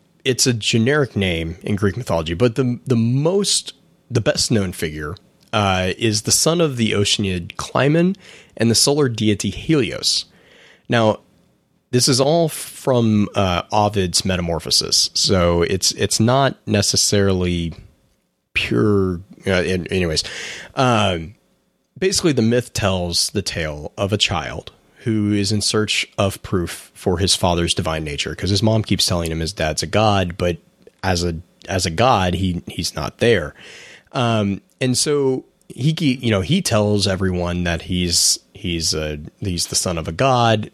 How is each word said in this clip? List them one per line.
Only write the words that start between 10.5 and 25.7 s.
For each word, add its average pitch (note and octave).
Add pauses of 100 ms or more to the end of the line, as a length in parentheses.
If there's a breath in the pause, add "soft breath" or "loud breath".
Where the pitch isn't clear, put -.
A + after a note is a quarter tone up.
Now, A2+ (720)
this B2
is C3
all D#3
from, A2
uh, F#2
Ovid's G2+
Metamorphosis, F2
so F2
it's, -
it's -
not B2+ (120)
necessarily F#2+ (800)
pure, G2+ (260)
uh, F#2
in-, F2+
anyways. F2 (520 loud breath)
Um, G#2 (640)
basically, F#3
the B2
myth A#2+
tells F2+
the G2+
tale D2+
of G2+
a G#2+
child C#2+ (320)
who G#2+
is G2+
in G#2
search - (120)